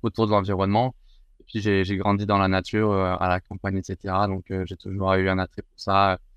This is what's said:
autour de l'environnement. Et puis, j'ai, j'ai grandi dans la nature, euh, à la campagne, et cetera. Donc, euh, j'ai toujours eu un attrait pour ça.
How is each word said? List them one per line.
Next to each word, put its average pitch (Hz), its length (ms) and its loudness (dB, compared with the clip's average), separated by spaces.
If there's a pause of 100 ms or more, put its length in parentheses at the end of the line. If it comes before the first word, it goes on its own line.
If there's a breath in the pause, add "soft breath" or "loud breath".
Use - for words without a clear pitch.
autour 110 240 0
de 104 40 -2
l'environnement. 101 600 2 (460)
Et - 60 -20
puis, 107 160 -8
j'ai, 98 220 2
j'ai 95 140 -2
grandi 101 300 0
dans 101 100 2
la 95 100 2
nature, 104 440 0
euh, 92 280 0
à 92 80 0
la 90 120 2
campagne, 98 380 -6
et 92 40 -4
cetera. 95 460 -2
Donc, 95 240 -6
euh, 95 160 -4
j'ai 95 100 -12
toujours 95 380 -2
eu 95 140 2
un 95 100 0
attrait - 240 -6
pour - 160 -20
ça. 98 400 2 (180)